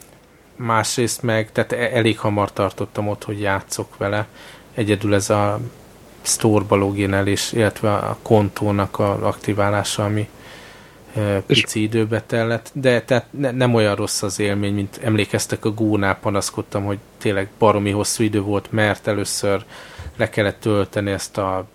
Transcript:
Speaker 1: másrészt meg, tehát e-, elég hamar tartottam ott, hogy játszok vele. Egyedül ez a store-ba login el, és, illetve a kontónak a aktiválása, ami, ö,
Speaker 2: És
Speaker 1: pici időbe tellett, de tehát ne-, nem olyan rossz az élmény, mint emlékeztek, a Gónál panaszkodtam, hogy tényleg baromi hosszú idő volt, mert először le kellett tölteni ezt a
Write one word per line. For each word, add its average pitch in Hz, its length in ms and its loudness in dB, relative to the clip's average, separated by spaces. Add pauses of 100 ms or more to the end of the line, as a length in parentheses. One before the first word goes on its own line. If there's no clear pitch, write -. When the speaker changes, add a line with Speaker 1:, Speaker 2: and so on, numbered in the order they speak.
(560)
Speaker 1:
másrészt 113 680 0
meg, 110 300 0
tehát - 200 0
e-, 117 240 -2
elég 113 220 4
hamar 104 340 0
tartottam 101 560 -4
ott, 101 160 -6
hogy 104 160 -8
játszok 98 560 -4
vele. 104 300 -2 (480)
Egyedül 104 400 0
ez 98 160 2
a 104 280 2 (640)
store-ba 104 540 2
login 98 380 2
el, 98 120 2
és, 101 260 -2
illetve 107 420 2
a 107 280 -2
kontónak 101 760 2
a 104 280 0
aktiválása, 101 800 -2
ami, 104 240 -2 (880)
ö, 104 200 0 (100)
Speaker 2:
És - 160 2
Speaker 1:
pici - 200 -4
időbe 110 400 0
tellett, 113 500 -4
de 127 300 2
tehát 120 280 0
ne-, 135 200 -4
nem 123 240 2
olyan 107 200 4
rossz 104 280 -4
az 98 180 -4
élmény, 101 340 0
mint 98 280 -4
emlékeztek, 107 600 0
a 113 60 0
Gónál 107 480 2
panaszkodtam, 101 680 -4
hogy 101 140 -4 (200)
tényleg 98 300 0 (100)
baromi 104 320 4
hosszú 101 320 -2
idő 107 180 2
volt, 101 320 -2
mert 107 340 0
először 101 580 -2 (520)
le 113 140 0
kellett 101 300 0
tölteni 101 500 0
ezt - 280 -6
a 95 260 -2 (100)